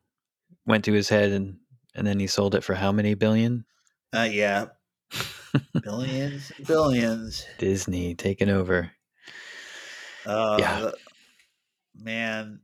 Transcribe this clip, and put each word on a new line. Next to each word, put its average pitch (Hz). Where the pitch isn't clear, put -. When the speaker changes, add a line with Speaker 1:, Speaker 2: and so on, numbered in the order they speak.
Speaker 1:
Went 110
to 107
his 101
head 104
and, 98
and 101
then 101
he 98
sold 98
it -
for 95
how 98
many 104
billion? 110
Speaker 2:
Uh, 113
yeah. 104
Speaker 1:
<laughs> -
Speaker 2:
Billions 131
and 139
billions. 120
Speaker 1:
Disney 90
taking 98
over. 92
Speaker 2:
Uh, 107
Speaker 1:
Yeah. -
Speaker 2:
the, 110
man, 110